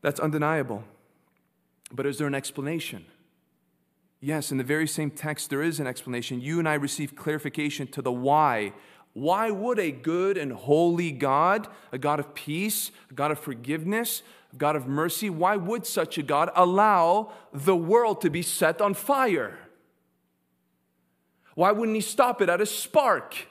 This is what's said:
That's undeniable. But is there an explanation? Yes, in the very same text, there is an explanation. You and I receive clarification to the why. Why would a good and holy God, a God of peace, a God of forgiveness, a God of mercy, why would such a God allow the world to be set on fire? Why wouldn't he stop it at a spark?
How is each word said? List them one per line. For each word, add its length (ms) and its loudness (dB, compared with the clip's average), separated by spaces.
That's 180 -2
undeniable. 640 -2
But 140 -4
is 120 -4
there 100 -2
an 80 -2
explanation? 680 -8
Yes, 320 -4
in 60 0
the 60 -2
very 220 0
same 240 -4
text, 400 -8
there 100 -2
is 200 -2
an 80 -4
explanation. 520 -8
You 200 -2
and 80 0
I 60 2
receive 420 -4
clarification 720 -4
to 140 -10
the 100 0
why. 600 2
Why 380 0
would 300 -2
a 100 0
good 460 -2
and 160 -6
holy 580 2
God, 560 2
a 80 -6
God 220 0
of 140 -8
peace, 580 -4
a 40 -20
God 180 0
of 80 -4
forgiveness, 840 -4
a 40 -20
God 200 0
of 100 -4
mercy, 440 -2
why 260 2
would 280 -4
such 320 -4
a 60 -4
God 320 2
allow 760 4
the 220 2
world 460 4
to 100 2
be 120 -4
set 380 0
on 140 2
fire? 640 0
Why 160 6
wouldn't 240 0
he 60 0
stop 380 2
it 80 4
at 120 4
a 60 2
spark? 680 2